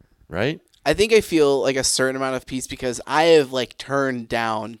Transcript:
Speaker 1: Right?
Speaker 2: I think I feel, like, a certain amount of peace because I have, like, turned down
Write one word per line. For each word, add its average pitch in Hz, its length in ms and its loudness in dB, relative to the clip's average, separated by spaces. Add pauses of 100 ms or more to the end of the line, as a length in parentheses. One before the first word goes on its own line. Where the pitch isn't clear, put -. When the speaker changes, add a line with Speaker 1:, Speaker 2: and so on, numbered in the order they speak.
(300)
Speaker 1:
Right? 117 320 -4 (240)
Speaker 2:
I 151 80 2
think 214 180 2
I 214 80 6
feel, 143 400 2
like, 127 160 0
a 127 80 -2
certain 131 320 0
amount 131 200 -4
of 127 100 -12
peace 131 200 -8
because 127 400 -8
I 151 180 2
have, 151 280 6
like, 127 240 -4
turned 131 540 -4
down 113 500 -4